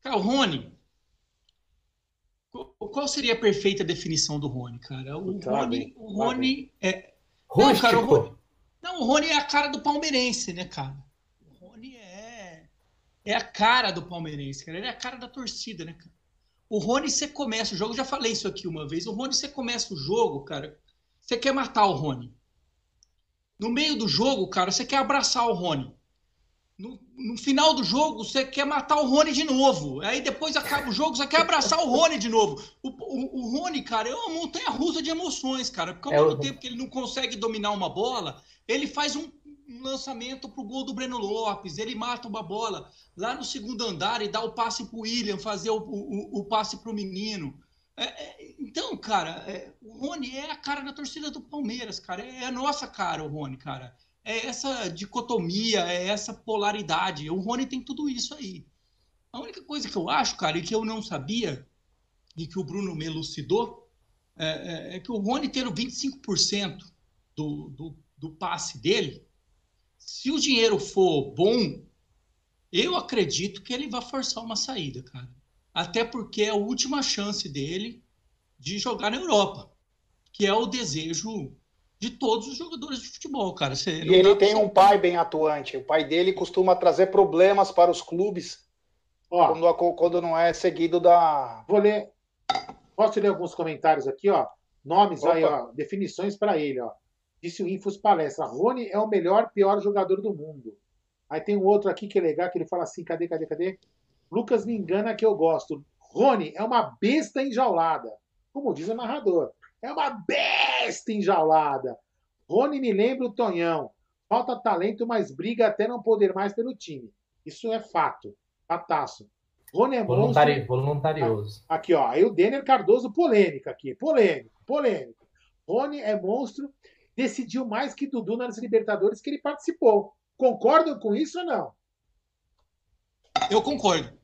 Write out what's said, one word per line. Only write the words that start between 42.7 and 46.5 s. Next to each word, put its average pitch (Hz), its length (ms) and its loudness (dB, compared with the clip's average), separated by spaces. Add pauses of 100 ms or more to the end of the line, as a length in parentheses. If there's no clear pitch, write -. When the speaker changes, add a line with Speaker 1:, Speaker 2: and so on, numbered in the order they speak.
Speaker 1:
lá 220 180 -6
no 269 120 -10
segundo 233 400 -8
andar 208 360 -2
e 208 60 -4
dá 220 160 -4
o 226 80 -6
passe 240 360 -4
pro 226 120 -14
William, 220 380 -4
fazer 208 320 -6
o, 220 80 2
o, 208 600 -8
o, - 40 -2
o - 20 -6
passe 214 400 -2